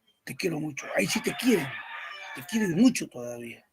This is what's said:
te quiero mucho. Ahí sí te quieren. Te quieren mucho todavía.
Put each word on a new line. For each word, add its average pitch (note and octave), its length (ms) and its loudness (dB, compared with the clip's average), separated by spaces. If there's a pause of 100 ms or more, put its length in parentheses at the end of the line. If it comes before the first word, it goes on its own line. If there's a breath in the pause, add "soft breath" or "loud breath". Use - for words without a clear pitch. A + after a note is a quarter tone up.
(240)
te C3 120 -10
quiero D#3+ 240 -2
mucho. D3+ 260 -6 (100)
Ahí - 120 4
sí - 140 0
te - 140 -2
quieren. G3+ 320 4 (680)
Te C#3 100 -12
quieren G#3+ 300 0
mucho G#3+ 320 6
todavía. A#2+ 640 -12